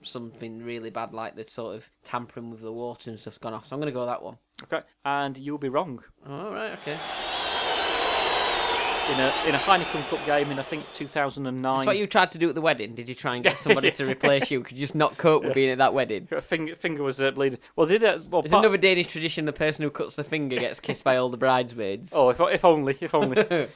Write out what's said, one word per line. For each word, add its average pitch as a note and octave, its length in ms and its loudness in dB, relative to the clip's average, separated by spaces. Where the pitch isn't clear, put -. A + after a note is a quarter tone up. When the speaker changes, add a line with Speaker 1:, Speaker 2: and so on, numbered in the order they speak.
Speaker 1:
something A2+ 600 -12
really A#2 280 -10
bad, A2+ 220 -8
like A2+ 220 -10
the A2 140 -12
sort A2+ 260 -10
of - 160 -16
tampering A#2+ 460 -10
with A2+ 100 -16
the A2 120 -12
water A#2+ 380 -10
and A2 100 -12
stuff's - 180 -16
gone A2+ 160 -10
off. - 120 -12
So - 100 -12
I'm C#3+ 40 -6
gonna D3+ 120 -4
go B2 140 -4
that A#2+ 160 -6
one. - 160 -14
Speaker 2:
Okay, - 180 -6
and C#3 320 -2
you'll C#3+ 220 -8
be C#3 100 -4
wrong. C3+ 340 -2
Speaker 1:
All E3 260 -10
right, G#3+ 260 -8
okay. D3 180 -8
Speaker 2:
In C3+ 120 0
a, C3+ 120 4
in D3+ 80 2
a C#3 40 2
Heineken E3+ 520 2
Cup D#3 160 -4
game D3 240 2
in, C#3 80 -6
I C3+ 60 -6
think, D3+ 280 -10
two D3 140 -10
thousand C#3 400 -4
and B2+ 160 -6
nine. C3+ 140 0
Speaker 1:
That's C3+ 100 2
what G3 100 2
you G3+ 120 -2
tried F#3 220 4
to E3+ 80 -10
do E3 100 4
at C#3 80 -2
the D#3+ 40 -4
wedding. A#2+ 360 0
Did A#2+ 120 -12
you B2+ 60 -8
try B2 220 -4
and A#2+ 80 -2
get - 140 4
Speaker 2:
<laughs> - 80 -8
Speaker 1:
somebody C3+ 260 4
to - 100 -4
Speaker 2:
Yes. C3 80 0
Speaker 1:
replace C3+ 400 2
you? B2+ 140 -2
Could A#2+ 120 -16
you C3+ 60 -6
just C#3+ 140 -4
not D3+ 200 2
cope D#3 280 6
with D3+ 60 0
Speaker 2:
Yeah. C3 40 2
Speaker 1:
being C3+ 160 6
at B2+ 80 0
that C3 160 6
wedding? A2 380 -2
Speaker 2:
A D3+ 80 -2
finger, D#3+ 340 -4
finger D#3 300 -4
was, C3+ 180 -2
uh, C3+ 80 4
bleeding. C3+ 300 0
Well, E3 100 4
did G#3 160 4
it? F#3+ 260 4
Well, E3 140 2
Speaker 1:
It's D3+ 80 -2
Speaker 2:
part G3+ 140 6
Speaker 1:
another G3 120 6
Danish F3 300 4
tradition. D#3+ 380 -4
The D3+ 80 -2
person D#3 320 -2
who C#3+ 60 0
cuts - 260 -6
the D3 80 -4
finger C#3+ 320 -2
gets B2 240 -4
kissed - 240 -6
by C3 140 4
all B2+ 100 2
the B2 80 -8
bridesmaids. A#2 760 0
Speaker 2:
Oh, C3+ 180 6
if, A#2+ 100 2
if F#3 240 4
only, D3 360 6
if E3 140 -4
only. D3+ 220 4
Speaker 1:
<laughs> F3 400 2